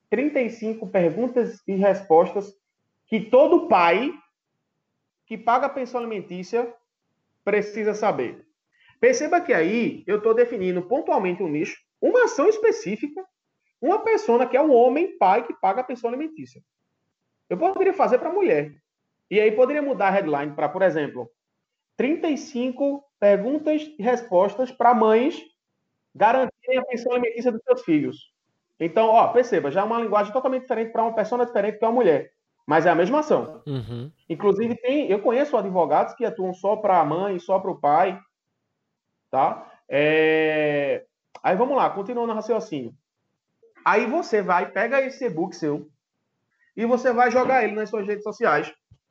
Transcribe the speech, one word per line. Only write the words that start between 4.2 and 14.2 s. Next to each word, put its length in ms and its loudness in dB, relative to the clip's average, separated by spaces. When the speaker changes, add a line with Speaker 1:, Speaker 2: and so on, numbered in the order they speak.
Speaker 1:
que 100 -12
paga 320 0
pensão 320 -6
alimentícia 720 -6
precisa 480 -2
saber. 540 -4
Perceba 440 2
que 100 0
aí 540 0
eu 160 -2
tô 100 4
definindo 480 0
pontualmente 600 -2
um 60 -4
nicho, 280 -4
uma 240 4
ação 240 2
específica, 720 -2
uma 160 2
persona 480 0